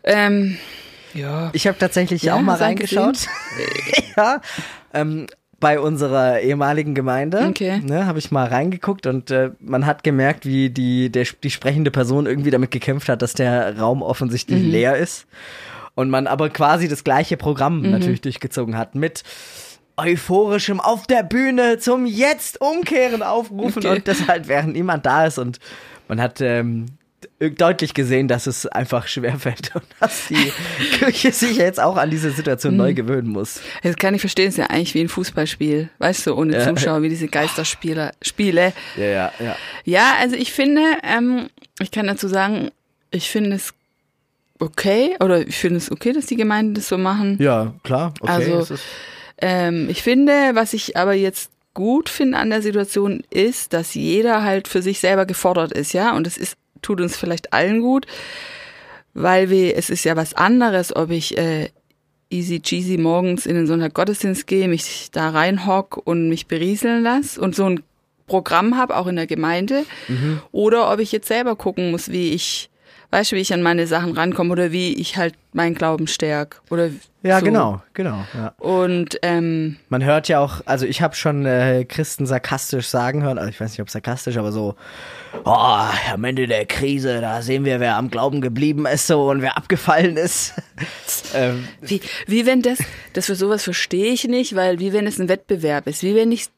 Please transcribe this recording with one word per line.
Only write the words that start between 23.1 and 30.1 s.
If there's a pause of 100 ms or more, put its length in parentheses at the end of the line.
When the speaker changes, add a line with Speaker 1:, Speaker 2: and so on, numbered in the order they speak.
Speaker 2:
aufrufen
Speaker 1:
Okay.
Speaker 2:
und
das
halt,
während
niemand
da
ist.
Und (500)
man
hat,
ähm, (520)
deutlich
gesehen,
dass
es
einfach
schwerfällt
<laughs>
und (180)
dass